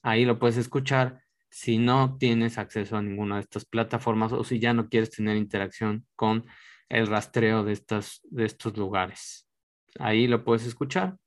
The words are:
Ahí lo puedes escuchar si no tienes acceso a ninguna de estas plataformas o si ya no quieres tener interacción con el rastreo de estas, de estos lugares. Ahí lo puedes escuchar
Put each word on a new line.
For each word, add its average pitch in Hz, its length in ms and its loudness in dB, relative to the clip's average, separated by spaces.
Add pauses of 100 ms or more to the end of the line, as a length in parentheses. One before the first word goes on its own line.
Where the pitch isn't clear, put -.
Ahí 113 220 4
lo 117 120 4
puedes 120 200 4
escuchar 131 640 0 (280)
si - 280 -2
no 131 400 4
tienes 117 400 0
acceso 107 400 -6
a 104 40 -2
ninguna 101 340 -4
de 101 60 -4
estas - 240 -10
plataformas 113 640 -2
o 120 120 -2
si 117 160 -2
ya 120 140 2
no 117 160 0
quieres 113 200 2
tener 107 280 -2
interacción 104 680 -4 (100)
con 110 300 0 (440)
el 113 180 0
rastreo 110 560 0
de 104 100 0
estas, - 560 -6
de 123 160 -2
estos 104 320 -6
lugares. 98 720 -6 (480)
Ahí 110 300 2
lo 117 160 2
puedes 117 220 2
escuchar 165 600 -4